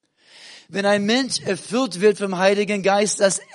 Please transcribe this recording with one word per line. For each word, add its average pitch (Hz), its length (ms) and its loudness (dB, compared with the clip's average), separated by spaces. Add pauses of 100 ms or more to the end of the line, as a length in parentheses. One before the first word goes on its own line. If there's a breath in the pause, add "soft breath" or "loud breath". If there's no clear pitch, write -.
(680 loud breath)
Wenn 196 200 -2
ein 202 180 2
Mensch 240 360 0
erfüllt 190 600 -4
wird 208 160 4
vom 190 220 -4
Heiligen 202 420 2
Geist, 196 380 0
das 202 200 2 (160)